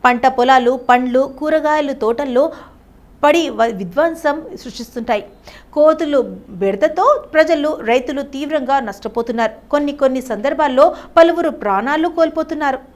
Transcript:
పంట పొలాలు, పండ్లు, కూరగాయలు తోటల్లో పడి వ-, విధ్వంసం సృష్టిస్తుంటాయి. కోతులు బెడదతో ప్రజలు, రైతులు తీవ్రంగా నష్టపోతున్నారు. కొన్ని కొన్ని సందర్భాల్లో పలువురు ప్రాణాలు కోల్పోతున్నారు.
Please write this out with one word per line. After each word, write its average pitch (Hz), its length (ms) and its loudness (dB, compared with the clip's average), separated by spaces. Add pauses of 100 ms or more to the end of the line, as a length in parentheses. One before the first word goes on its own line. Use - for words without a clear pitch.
పంట 247 220 2
పొలాలు, 254 520 4 (100)
పండ్లు, 254 500 2
కూరగాయలు 302 540 0
తోటల్లో 240 580 0 (720)
పడి 302 260 4
వ-, 226 240 0
విధ్వంసం 294 720 -2 (200)
సృష్టిస్తుంటాయి. 226 600 -6 (480)
కోతులు 294 640 2 (140)
బెడదతో 302 840 0
ప్రజలు, 311 480 0
రైతులు 262 400 -2
తీవ్రంగా 277 580 -4
నష్టపోతున్నారు. 226 920 -6
కొన్ని 294 220 -2
కొన్ని 262 300 0
సందర్భాల్లో 269 760 0 (220)
పలువురు 330 320 4
ప్రాణాలు 240 580 -2
కోల్పోతున్నారు. 320 720 -2 (160)